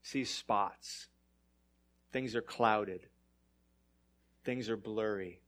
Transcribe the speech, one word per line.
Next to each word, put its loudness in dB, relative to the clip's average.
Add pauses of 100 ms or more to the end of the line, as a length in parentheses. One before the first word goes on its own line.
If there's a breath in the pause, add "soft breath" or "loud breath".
Sees -4
spots. 0 (1040)
Things -2
are 0
clouded. 2 (1400)
Things -2
are 0
blurry. -4